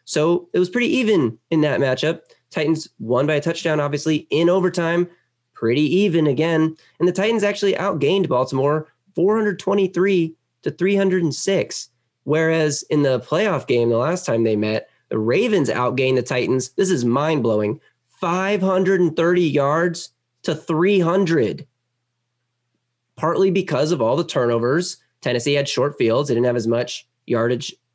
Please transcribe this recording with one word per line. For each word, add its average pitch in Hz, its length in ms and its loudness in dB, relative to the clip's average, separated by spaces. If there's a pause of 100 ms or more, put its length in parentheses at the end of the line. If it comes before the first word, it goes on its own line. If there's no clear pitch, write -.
So 165 480 0
it 175 60 0
was 180 120 0
pretty 240 260 0
even 196 420 2 (120)
in 160 100 2
that 147 180 0
matchup. 139 440 -2 (280)
Titans 156 380 -2 (120)
won 123 260 0
by 151 80 0
a 143 60 0
touchdown, 160 400 -2
obviously, 147 500 -2
in 165 180 2
overtime. 175 600 0 (460)
Pretty 120 280 0
even 160 460 2
again. 160 480 0 (220)
And 175 100 2
the 175 40 2
Titans 208 300 0
actually 202 320 0
outgained 175 540 0
Baltimore 135 580 0 (280)
four 196 220 2
hundred 208 220 -2
twenty-three 190 760 0 (280)
to - 80 -4
three 196 240 0
hundred 185 300 2
and 143 100 -2
six. - 540 -4 (340)
Whereas 156 680 0
in 147 120 2
the 131 180 2
playoff 160 460 -2
game, 117 240 2
the 113 60 2
last 160 280 -2
time 113 200 0
they 110 100 2
met, 107 340 -2 (200)
the 110 100 -4
Ravens 156 500 2
outgained 131 460 0
the 123 80 2
Titans. 127 480 -2
This 185 200 0
is 131 140 0
mind-blowing. 117 760 0 (280)
Five 185 540 -2
hundred 190 380 2
and 160 160 2
thirty 175 260 2
yards 156 680 0 (340)
to 165 100 -2
three 175 460 2
hundred. 165 640 0 (1500)
Partly 170 340 0
because 151 400 -2
of 156 100 0
all 113 140 2
the 165 100 0
turnovers. 123 720 -2 (240)
Tennessee 123 320 -2
had 139 140 0
short 143 300 -2
fields. 123 300 0
They 123 60 0
didn't 120 120 2
have 123 100 0
as 113 120 -2
much 120 400 -4 (180)
yardage 120 480 -2 (200)